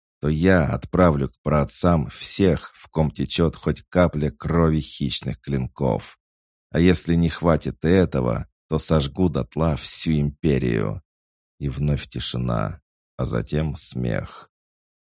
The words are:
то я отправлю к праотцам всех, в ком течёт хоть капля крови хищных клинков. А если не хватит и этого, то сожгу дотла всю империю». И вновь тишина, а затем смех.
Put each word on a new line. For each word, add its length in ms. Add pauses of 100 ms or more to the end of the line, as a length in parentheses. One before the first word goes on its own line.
(200)
то 80
я 380
отправлю 640
к 120
праотцам 680
всех, 640
в 140
ком 220
течёт 460
хоть 320
капля 420
крови 500
хищных 600
клинков. 800 (520)
А 80
если 360
не 160
хватит 560
и 20
этого, 640 (200)
то 80
сожгу 500
дотла 480
всю 360
империю». 920 (560)
И 100
вновь 400
тишина, 720 (360)
а 80
затем 520
смех. 720 (560)